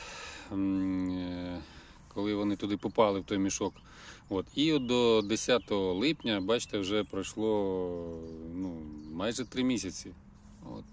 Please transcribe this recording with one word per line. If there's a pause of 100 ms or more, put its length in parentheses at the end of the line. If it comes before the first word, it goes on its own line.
(520)
м,
е, (460)
коли
вони
туди
попали,
в
той
мішок. (560)
От, (100)
і
от
до
десятого
липня,
бачите,
вже
пройшло, (360)
ну, (320)
майже
три
місяці. (640)
От,